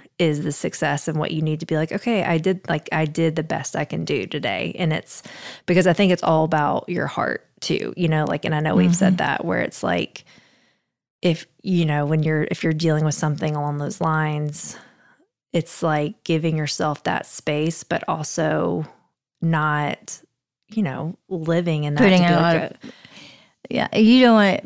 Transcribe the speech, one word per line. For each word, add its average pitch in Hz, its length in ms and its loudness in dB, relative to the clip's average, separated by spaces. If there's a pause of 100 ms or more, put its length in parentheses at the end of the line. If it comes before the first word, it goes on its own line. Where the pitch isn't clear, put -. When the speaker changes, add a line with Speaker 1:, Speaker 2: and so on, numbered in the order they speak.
(200)
Speaker 1:
is 156 240 0
the 151 80 -4
success 151 560 -4
and 156 100 -2
what 151 140 -2
you 156 100 -4
need 156 200 -2
to 160 40 -10
be 165 120 -2
like, 160 140 -2
"Okay, 208 320 -2
I 170 140 2
did, 185 300 -2
like, 156 240 -4
I 160 140 0
did 160 320 0
the 156 60 -2
best 156 340 -6
I 151 80 -4
can 160 180 -6
do 143 220 -4
today." 127 520 -6
And 165 140 0
it's - 320 -8 (420)
because 180 220 4
I 175 60 6
think 190 180 4
it's 180 120 0
all 160 200 4
about 156 460 0
your 175 180 -4
heart - 400 -4 (140)
too, - 340 -4
you 170 140 0
know, 156 160 2
like, - 180 -2
and 170 100 -2
I 151 60 0
know 151 160 0
we've 180 200 4
said 185 180 4
Speaker 2:
Mm-hmm. 180 40 2
Speaker 1:
that - 280 -2
where 180 160 -2
it's - 220 -8
like, - 420 -4 (960)
if, 165 240 0 (160)
you 175 240 2
know, 147 200 0
when 156 180 2
you're, 156 280 0
if - 100 -6
you're 160 120 0
dealing 156 320 2
with 147 100 0
something 151 400 -2
along 147 220 -4
those 147 240 -6
lines, 151 760 -2 (800)
it's - 280 -4
like 151 440 -2
giving 160 320 0
yourself 151 460 -2
that - 220 -4
space, 156 600 -4
but - 240 -4
also 160 760 -2 (560)
not, 151 800 -2 (540)
you 220 100 0
know, 151 340 -6 (120)
living 165 560 0
in 147 80 -2
that 143 80 2
Speaker 2:
Putting 185 220 6
Speaker 1:
to 175 40 4
be 175 60 6
Speaker 2:
a - 20 4
Speaker 1:
like 170 60 4
Speaker 2:
lot 165 160 4
Speaker 1:
a - 80 -2 (220)
Speaker 2:
of, - 40 -18 (800)
yeah, - 280 -2
you 220 220 8
don't 240 140 8
wanna 202 320 4